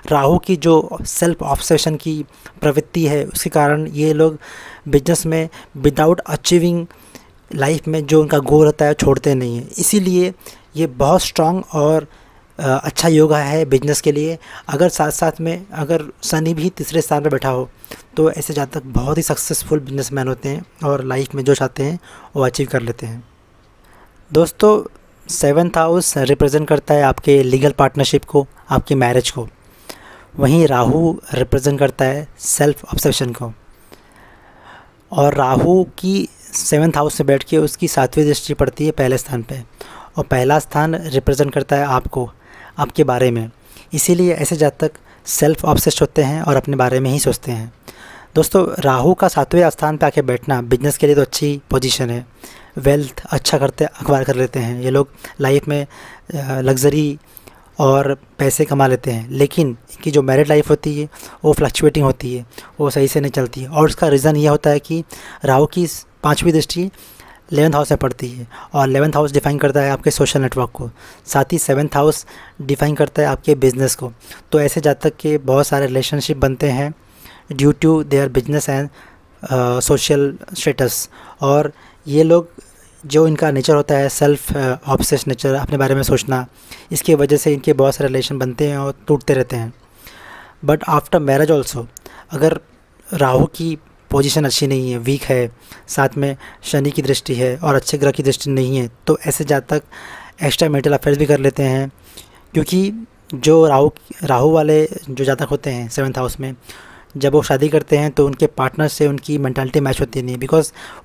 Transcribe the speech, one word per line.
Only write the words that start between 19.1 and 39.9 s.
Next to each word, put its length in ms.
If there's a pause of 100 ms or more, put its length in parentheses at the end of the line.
ही 40
successful 580
businessman 480
होते 200
हैं 160 (200)
और 200
life 300
में 100
जो 100
चाहते 280
हैं 160 (380)
वो 60
अचीव 300
कर 100
लेते 240
हैं। 180 (1080)
दोस्तों, 520 (440)
सेवंथ 500
हाउस 400
रिप्रेजेंट 520
करता 260
है 80
आपके 400
लीगल 280
पार्टनरशिप 540
को, 220 (240)
आपकी 240
मैरिज 360
को। 180 (880)
वहीं 300
राहु 480 (200)
रिप्रेजेंट 440
करता 260
है 240 (100)
सेल्फ 460
ऑब्सेशन 480
को, 200 (1600)
और 220
राहु 500 (140)
की 300 (240)
सेवंथ 440
हाउस 180
से 100
बैठ 200
के 140
उसकी 300
सातवीं 360
दृष्टि 300
पड़ती 320
है 40
पहले 280
स्थान 240
पे, 200 (540)